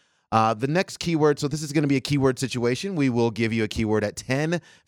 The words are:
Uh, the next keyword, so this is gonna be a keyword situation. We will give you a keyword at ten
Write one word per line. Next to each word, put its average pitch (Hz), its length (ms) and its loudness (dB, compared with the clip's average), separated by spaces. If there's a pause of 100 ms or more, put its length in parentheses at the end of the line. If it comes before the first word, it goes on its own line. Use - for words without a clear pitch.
(320)
Uh, 113 220 4
the 113 140 -4
next 175 320 -2
keyword, 151 400 2
so 147 80 -4
this 151 160 -4
is 139 100 -10
gonna 147 140 2
be 139 100 2
a 127 40 0
keyword 135 360 0
situation. 127 580 -2
We 139 140 2
will 117 220 2
give 113 200 0
you 113 120 0
a 107 40 -2
keyword 107 360 0
at 104 120 -4
ten 156 460 -2 (260)